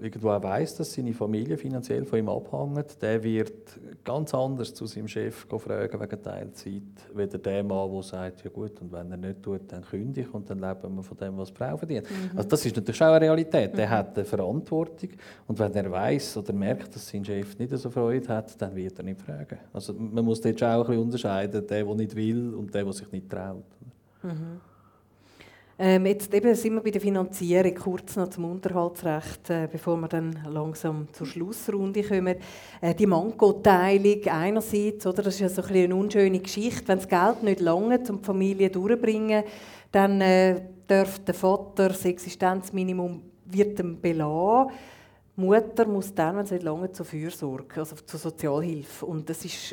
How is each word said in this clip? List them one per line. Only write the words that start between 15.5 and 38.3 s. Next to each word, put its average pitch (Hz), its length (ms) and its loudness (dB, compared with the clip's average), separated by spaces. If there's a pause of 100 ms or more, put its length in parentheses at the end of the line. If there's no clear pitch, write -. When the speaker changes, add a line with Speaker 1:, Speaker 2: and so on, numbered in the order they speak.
Speaker 1:
wenn 104 160 2
er 98 160 -2
weiss 113 460 0
oder 104 160 -6
merkt, 101 420 -2
dass - 140 -14
sein 101 160 -8
Chef 101 340 -6
nicht 127 200 -6
so 127 100 -8
Freude 123 400 0
hat, 110 320 -6
dann 98 160 -6
wird 95 220 -8
er 185 60 -10
nicht 190 180 -8
fragen. 147 360 -12 (140)
Also 101 220 -8
man 113 320 -2
muss 113 160 2
dort 113 160 0
schon 120 100 2
auch 117 140 4
ein 117 60 -2
bisschen 113 160 2
unterscheiden, 104 640 -2
der, 104 180 -2
der 104 100 -4
nicht 107 200 -4
will 113 400 -2
und 104 200 -8
der, 101 100 -2
der 98 80 -4
sich 98 180 -12
nicht 95 200 -10
traut. 95 340 -10 (580)
Speaker 2:
Mhm. 165 380 -10 (1200)
Ähm, 190 220 6
jetzt 202 300 0
eben 226 200 6
sind 220 200 0
wir 220 80 -2
bei 214 80 0
der 196 100 0
Finanzierung, 185 760 2
kurz - 400 -6
noch 185 140 0
zum 175 160 -8
Unterhaltsrecht, 175 1040 -4
äh, 165 240 0
bevor 165 240 -2
wir 165 120 -4
dann 160 300 -2 (120)
langsam 156 640 -4
zur 147 140 -10
Schlussrunde 196 760 -4
kommen. 185 340 0 (460)
Äh, 170 120 2
die 208 120 4
Manko-Teilung 196 1200 6
einerseits, 208 800 0
oder, 185 160 0
das 190 140 0
ist 196 40 -2
ja 190 80 2
so 180 140 -2
ein - 60 -6
bisschen 185 160 6
eine 180 120 4
unschöne 196 440 4
Geschichte. 208 480 -4
Wenn 185 100 4
das 185 100 -8
Geld 202 340 4
nicht 196 180 2
langt, 220 500 2
um 196 100 -4
die - 60 -14
Familie 190 420 2